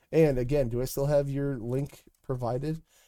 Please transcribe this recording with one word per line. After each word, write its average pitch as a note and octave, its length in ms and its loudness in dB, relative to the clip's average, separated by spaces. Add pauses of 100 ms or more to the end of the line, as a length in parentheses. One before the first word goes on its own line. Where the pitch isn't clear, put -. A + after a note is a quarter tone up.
(140)
And D3+ 240 4
again, B2+ 300 0
do A#2+ 140 -2
I C3 40 -2
still C#3 200 -2
have C#3+ 240 2
your C#3 280 -2
link B2 460 -4 (180)
provided? C3 600 -4 (260)